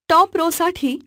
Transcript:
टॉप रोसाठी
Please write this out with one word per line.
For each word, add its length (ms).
टॉप 280
रोसाठी 720